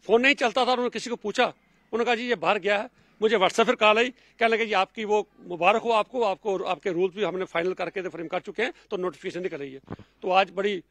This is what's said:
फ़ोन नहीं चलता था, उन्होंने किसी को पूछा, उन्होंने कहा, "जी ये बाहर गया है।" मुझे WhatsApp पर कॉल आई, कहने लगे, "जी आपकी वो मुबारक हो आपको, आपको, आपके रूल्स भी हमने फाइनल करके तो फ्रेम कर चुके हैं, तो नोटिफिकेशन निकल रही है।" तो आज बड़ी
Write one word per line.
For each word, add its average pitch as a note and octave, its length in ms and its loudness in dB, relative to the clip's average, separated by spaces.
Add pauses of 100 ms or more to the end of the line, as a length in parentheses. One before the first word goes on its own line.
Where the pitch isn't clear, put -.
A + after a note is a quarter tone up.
फ़ोन A3+ 180 4
नहीं C4+ 140 4
चलता B3+ 300 0
था, A#3+ 60 0
उन्होंने B3 180 0
किसी A#3 200 -8
को A#3 60 -4
पूछा, G#3+ 300 -2
उन्होंने - 600 -6
कहा, A#3+ 100 2
"जी A#3+ 120 -6
ये A#3+ 80 0
बाहर F3+ 240 0
गया G3+ 180 0
है।" A3+ 240 -8 (200)
मुझे A3 140 2
WhatsApp F#3+ 320 4
पर A#3+ 80 2
कॉल G#3+ 220 6
आई, B3 120 2
कहने - 380 -4
लगे, A3+ 180 2
"जी G#3 80 -4
आपकी G3 320 -2
वो G#3 220 0 (120)
मुबारक F3+ 420 2
हो A#3+ 80 -4
आपको, A3+ 340 0
आपको, G3 340 -2
आपके F3+ 340 -4
रूल्स F3 240 0
भी G#3 80 -2
हमने F3+ 220 -4
फाइनल E3+ 280 -4
करके F3+ 280 -8
तो F3 80 -8
फ्रेम D#3+ 180 -12
कर F3+ 120 -6
चुके G#3 240 -6
हैं, C4 100 -4 (180)
तो G3+ 60 -6
नोटिफिकेशन F3+ 460 -6
निकल F3+ 140 -8
रही C#3 160 -12
है।" C3+ 60 -16 (420)
तो G3+ 80 -6
आज F#3 240 4
बड़ी G3 380 -4